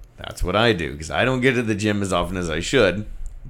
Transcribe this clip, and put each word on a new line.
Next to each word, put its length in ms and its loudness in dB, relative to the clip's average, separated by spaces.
That's 260 -10
what 140 0
I 160 6
do, 240 -2
'cause 140 -10
I 140 2
don't 160 0
get 140 4
to 80 0
the 120 0
gym 280 0
as 100 -2
often 240 0
as 140 -2
I 100 -2
should, 460 2